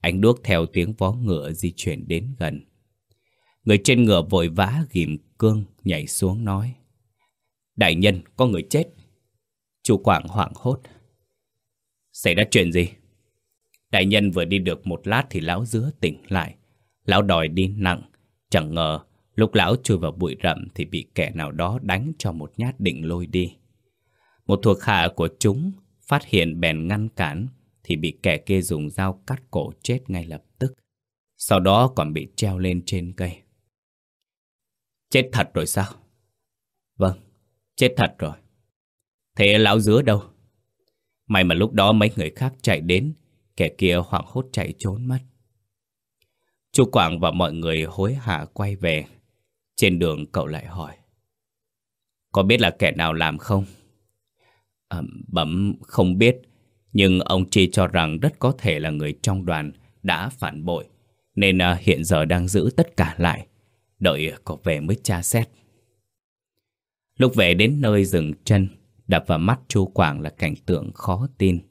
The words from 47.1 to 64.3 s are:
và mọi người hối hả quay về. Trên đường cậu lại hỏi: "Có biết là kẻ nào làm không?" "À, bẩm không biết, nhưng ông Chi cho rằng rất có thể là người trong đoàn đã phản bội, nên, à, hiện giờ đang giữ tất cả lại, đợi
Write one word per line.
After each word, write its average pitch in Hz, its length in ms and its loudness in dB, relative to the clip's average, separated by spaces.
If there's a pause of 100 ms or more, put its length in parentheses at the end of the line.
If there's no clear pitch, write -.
và 85 120 0
mọi 85 220 0
người 80 300 -2
hối 95 300 -4
hả 104 400 -6
quay 101 220 -6
về. 82 300 -2 (720)
Trên 92 240 4
đường 78 320 -2
cậu 76 160 -4
lại 76 180 -10
hỏi: 82 320 -14 (1300)
"Có 98 120 0
biết 113 180 4
là 92 80 4 (100)
kẻ 80 120 2
nào 80 220 -2
làm 80 240 -2
không?" 98 280 -2 (1200)
"À, 87 140 -8 (260)
bẩm 87 540 -2
không 90 360 0
biết, 120 200 4 (540)
nhưng 95 280 4
ông 92 300 0
Chi 92 220 4
cho 92 160 2
rằng 80 320 -2
rất 147 200 -2
có 127 180 0
thể 78 220 -2
là 78 100 -4
người 73 320 -6
trong 95 240 -2
đoàn 78 260 -4 (320)
đã 90 260 -2
phản 80 360 -10
bội, 85 200 -6 (500)
nên, 95 260 2
à, 90 200 2
hiện 78 220 2
giờ 80 220 2
đang 87 220 0
giữ 92 300 0
tất - 200 0
cả 82 200 0
lại, 85 300 -2 (520)
đợi 78 340 0 (100)